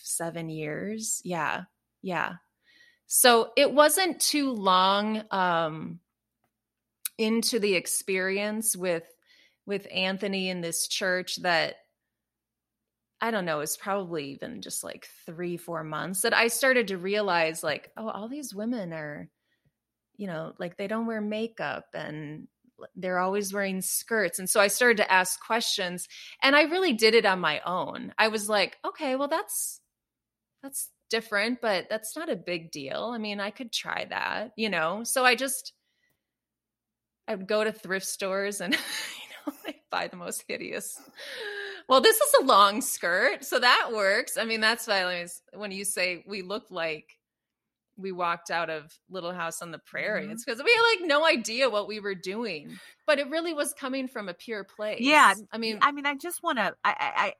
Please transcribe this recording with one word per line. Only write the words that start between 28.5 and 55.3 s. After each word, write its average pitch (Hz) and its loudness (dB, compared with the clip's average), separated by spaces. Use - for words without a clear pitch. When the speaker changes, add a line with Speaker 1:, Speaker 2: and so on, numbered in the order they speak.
Speaker 1:
"Okay, 302 -4
well, 277 -2
that's, - -4
that's - -10
different, 226 -2
but 202 0
that's - -6
not 330 -6
a 226 -2
big 170 -8
deal. 147 -6
I 233 -6
mean, 208 -6
I 202 -4
could 233 -14
try - -4
that," - -6
you 220 -2
know? 180 0
So 254 0
I 247 6
just, 269 -6
I 220 -4
would 190 -10
go 214 2
to 208 0
thrift 190 -4
stores 196 -4
and, 190 -2
<laughs> - -
you 311 -2
know, 285 -10
like, - -12
buy 175 -2
the 185 -14
most 180 -10
hideous, - -10
"Well, 262 8
this 440 6
is 554 4
a 269 0
long 208 8
skirt, 202 0
so 262 -2
that 302 6
works." 208 2
I 214 -2
mean, 226 -2
that's 226 2
why 202 2
I 180 -2
was, - -14
when 202 -8
you 196 -8
say 180 -2
we 196 -8
looked 190 -8
like 165 -6
we 190 -8
walked 175 -4
out 165 -2
of 156 -10
Little 175 -8
House 165 -8
on 170 -12
the 151 -12
Prairie, 190 -6
Speaker 2:
Mm-hmm. 214 -10
Speaker 1:
it's 226 -12
'cause 240 -6
we 466 4
had, 453 6
like, 349 -4
no 294 4
idea 254 2
what 208 -2
we 214 -8
were 196 -4
doing, 190 -8
but 294 4
it 277 -4
really 330 -2
was 294 -2
coming 262 -6
from 208 -8
a 175 -8
pure 208 -10
place. 214 -8
Speaker 2:
Yeah. 262 8